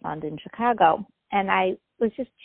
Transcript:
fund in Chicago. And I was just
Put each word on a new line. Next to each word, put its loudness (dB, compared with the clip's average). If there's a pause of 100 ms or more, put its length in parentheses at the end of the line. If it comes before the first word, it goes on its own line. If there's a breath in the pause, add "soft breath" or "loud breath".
fund -8
in -8
Chicago. 2 (260)
And 0
I 2 (260)
was 2
just -8 (140)